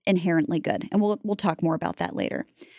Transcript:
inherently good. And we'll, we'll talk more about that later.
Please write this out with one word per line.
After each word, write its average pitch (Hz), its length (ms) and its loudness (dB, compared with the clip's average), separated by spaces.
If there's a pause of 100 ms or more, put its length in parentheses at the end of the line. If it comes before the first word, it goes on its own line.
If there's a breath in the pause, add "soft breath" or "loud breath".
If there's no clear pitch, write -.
inherently 180 520 2
good. - 320 -2
And 202 80 2
we'll, 208 240 2
we'll 208 120 -2
talk 170 260 0
more 160 140 2
about - 220 -4
that - 180 -4
later. - 320 -4 (320 soft breath)